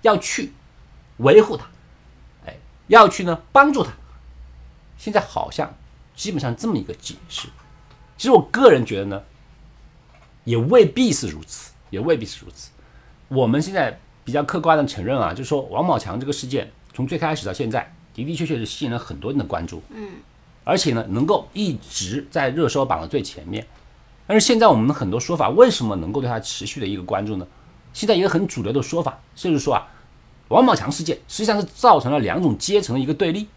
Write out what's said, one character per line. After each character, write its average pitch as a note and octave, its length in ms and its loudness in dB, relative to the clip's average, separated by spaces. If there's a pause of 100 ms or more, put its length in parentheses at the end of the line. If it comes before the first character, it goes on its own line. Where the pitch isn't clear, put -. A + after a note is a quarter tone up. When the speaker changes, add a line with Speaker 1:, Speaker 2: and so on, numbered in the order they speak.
Speaker 1:
要 G#3+ 140 4
去 - 360 -6 (640)
维 C#3+ 240 8
护 G#3+ 160 -2
他， - 80 -14 (800)
哎， - 100 -18 (300)
要 G#3 240 10
去 - 140 -6
呢， E3+ 180 -4 (100)
帮 C#4 220 6
助 B3 100 0
他。 - 80 -6 (1080)
现 G#3+ 120 -10
在 G#3 80 2
好 - 300 -6
像 - 240 -8 (420)
基 - 160 -8
本 D3+ 80 -4
上 A#2+ 160 -4
这 A3 120 -8
么 F#3+ 100 0
一 G2+ 60 -4
个 - 100 -12
解 - 220 -16 (120)
释。 - 200 -12 (720)
其 - 60 -12
实 A#3+ 60 0
我 A#3+ 100 8 (120)
个 B3+ 180 6
人 B2+ 160 4
觉 G2+ 140 -6
得 G2 60 -4
呢， G2+ 180 -8 (1200)
也 A#2 120 -2
未 F3 300 6
必 A#3 260 2
是 B2 160 -4
如 D#2 160 -12
此， - 280 -14 (180)
也 F#2+ 100 -8
未 D#3 160 0
必 A2+ 80 -6
是 - 220 -16
如 - 80 -20
此。 - 160 -20 (600)
我 C3 180 0
们 C3 120 2
现 F3 140 -6
在 C3 260 -2 (240)
比 A#2+ 80 -12
较 C#3+ 120 0
客 E3+ 160 -4
观 D#3+ 180 4
地 C#3+ 80 2
承 - 180 -8
认 B2+ 160 -2
啊， E2+ 120 -2
就 F2+ 60 -10
是 C3 80 -10
说 C#3 180 -2
王 A2 240 -4
宝 D3 100 2
强 G#2 220 -6
这 C3+ 80 -8
个 D3 40 -4
事 C#3 140 -6
件 B2+ 260 -6 (220)
从 C3 140 -6
最 E3 100 -6
开 D#3 180 -2
始 - 120 -8
到 F#2+ 40 -6
现 A2+ 180 -4
在， A#2 220 -6 (220)
的 A#2 100 -10
的 D#3+ 120 -6
确 E3 100 -4
确 D3+ 120 -4
是 A#2 60 -6
吸 - 220 -8
引 A#2 60 -4
了 A#2+ 80 -4
很 D2+ 200 -14
多 - 120 -6
人 C#3+ 80 -2
的 G#2+ 40 -4
关 E2+ 220 -6
注。 E2+ 240 -14
Speaker 2:
嗯。 G#3 220 -14 (520)
Speaker 1:
而 F#3+ 140 0
且 D#3+ 160 0
呢， A#2 160 -2
能 A#2 160 -2
够 F#3+ 280 0
一 F#3+ 200 -4 (160)
直 G2 400 -8
在 C#3 200 -2
热 D3+ 200 0
搜 C3+ 160 0
榜 F2 160 -4
的 D#2+ 60 -12
最 B2 160 -4
前 - 240 -14
面。 G2 180 -10 (640)
但 G#3 80 4
是 G#3 80 4
现 A3+ 140 4
在 A3+ 80 8
我 E3+ 60 8
们 A2 160 2
的 C#3 40 0
很 G2 160 -4
多 G#2 80 -2
说 D#3+ 200 -4
法， A#2 140 2
为 A3+ 200 8
什 - 140 -4
么 G#2 100 -2
能 E2+ 160 -6
够 C#3 80 -4
对 B2 100 -4
他 A#2 120 -4
持 - 240 -12
续 B2+ 160 -10
的 G#2 40 -6
一 G2 120 -6
个 F2+ 60 -10
关 G2 220 -4
注 G#2 120 -6
呢？ F2 100 -10 (460)
现 - 120 -6
在 G#3+ 80 4
一 F3 80 2
个 G3 60 2
很 F3 180 0
主 - 160 -10
流 G#2 120 -4
的 C#3 100 0
说 E3 180 -4
法， - 160 -6 (160)
就 F3 200 -2
是 D3 40 2
说 C#3 160 0
啊， G2 140 -2 (600)
王 A3+ 160 6
宝 A3 100 4
强 B2 160 -6
事 - 100 -6
件 D#3+ 160 -4 (120)
实 - 80 -12
际 G#3+ 80 -2
上 G#3 120 0
是 G3+ 60 -2
造 G#3 340 4
成 B2+ 140 -2
了 D3 80 0
两 A#2+ 220 -2
种 C3 160 0
阶 G3+ 240 0
层 - 120 -6
的 C3 60 -2
一 C3 60 -2
个 D3+ 80 -4
对 E3 180 0
立。 G#3 260 -4